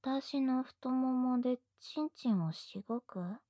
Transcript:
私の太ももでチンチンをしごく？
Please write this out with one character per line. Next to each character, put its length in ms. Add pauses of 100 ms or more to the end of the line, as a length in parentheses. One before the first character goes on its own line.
私 360
の 220
太 260
も 240
も 260
で 220 (180)
チ 220
ン 120
チ 160
ン 140
を 80
し 340
ご 140
く？ 400 (100)